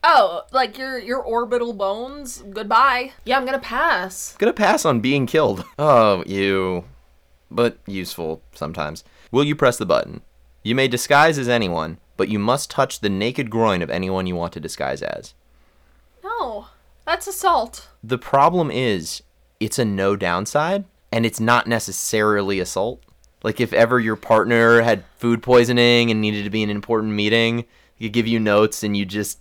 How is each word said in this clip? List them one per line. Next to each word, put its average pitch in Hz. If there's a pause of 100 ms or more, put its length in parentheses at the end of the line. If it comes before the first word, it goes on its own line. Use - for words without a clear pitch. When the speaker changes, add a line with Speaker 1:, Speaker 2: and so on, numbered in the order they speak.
Speaker 1:
Oh, 226
like, 247
your, 262
your 240
orbital 240
bones? 240
Goodbye. 247 (120)
Yeah, 247
I'm 254
gonna 262
pass. 240
Speaker 2:
Gonna 220
pass -
on 127
being 131
killed. 120
<laughs> -
Oh, 117
ew. 95 (680)
But 117
useful 87 (120)
sometimes. 78 (260)
Will 139
you 147
press 131
the 101
button? - (400)
You 110
may 135
disguise 143
as 123
anyone, 85 (180)
but 95
you 104
must 120
touch -
the 104
naked 113
groin 107
of 78
anyone 92
you 90
want 85
to 85
disguise 71
as. 50 (920)
Speaker 1:
No, 320 (380)
that's 330
assault. 339 (140)
Speaker 2:
The 123
problem 151
is, 104 (360)
it's 110
a 120
no 98
downside, 147 (280)
and 113
it's -
not 117
necessarily 104
assault. 98 (400)
Like, 110
if 117
ever 117
your 110
partner 117
had 110 (140)
food 117
poisoning 120
and 110
needed 104
to 101
be 110
in 104
an 104
important 107
meeting, 113 (300)
he 113
could 104
give 113
you 113
notes 107
and 104
you 101
just 101